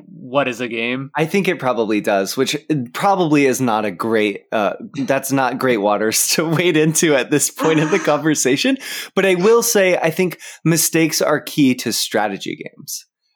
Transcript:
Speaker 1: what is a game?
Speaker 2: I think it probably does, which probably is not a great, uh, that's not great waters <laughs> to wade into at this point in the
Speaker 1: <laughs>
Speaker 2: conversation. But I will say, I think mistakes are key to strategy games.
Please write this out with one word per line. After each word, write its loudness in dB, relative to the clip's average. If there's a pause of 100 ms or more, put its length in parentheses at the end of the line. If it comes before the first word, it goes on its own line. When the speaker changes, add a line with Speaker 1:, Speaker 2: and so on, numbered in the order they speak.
Speaker 1:
what -4
is -6
a -4
game? -4
Speaker 2:
I 0
think 0
it 0
probably 0
does, 0
which 0 (380)
probably 2
is 0
not 0
a -2
great, -2
uh, 0 (340)
that's -2
not 0
great 2
waters 0
<laughs> 0
to 0
wade 2
into 2
at 0
this 0
point 0
in 0
the 0
Speaker 1:
<laughs> -6
Speaker 2:
conversation. 0 (380)
But 2
I 4
will 4
say, 2
I 0
think -2 (240)
mistakes 2
are 0
key 2
to -6
strategy -4
games. -14 (300)